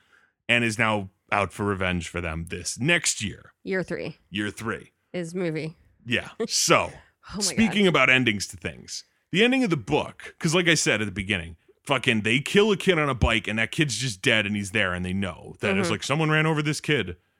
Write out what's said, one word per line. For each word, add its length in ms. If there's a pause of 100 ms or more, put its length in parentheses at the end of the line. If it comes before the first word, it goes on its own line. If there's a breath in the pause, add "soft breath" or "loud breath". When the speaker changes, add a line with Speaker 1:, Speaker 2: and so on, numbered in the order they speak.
(480 soft breath)
Speaker 1:
and 160
is 140
now 320 (220)
out 200
for 140
revenge 440
for 120
them 280
this 300
next 440
year. 300 (100)
Speaker 2:
Year 180
three. 380 (100)
Speaker 1:
Year 220
three. 400 (220)
Speaker 2:
Is 200
movie. 420 (300)
Speaker 1:
Yeah. 240 (180)
So, 440 (200)
Speaker 2:
<laughs> 220
Oh 40
my 40
Speaker 1:
speaking 440
Speaker 2:
God. 40
Speaker 1:
about 220
endings 380
to 80
things, 460 (280)
the 120
ending 200
of 80
the 60
book, 600
'cause 160
like 140
I 80
said 260
at 40
the 60
beginning, 440 (300 soft breath)
fucking 360
they 180
kill 320
a 60
kid 220
on 100
a 60
bike 320
and 100
that 140
kid's 260
just 240
dead 240
and 100
he's 160
there 220
and 100
they 100
know 480
that 140
it's 120
Speaker 2:
Mm-hmm. 60
Speaker 1:
like, 100
"Someone 260
ran 160
over 160
this 180
kid 380 (220)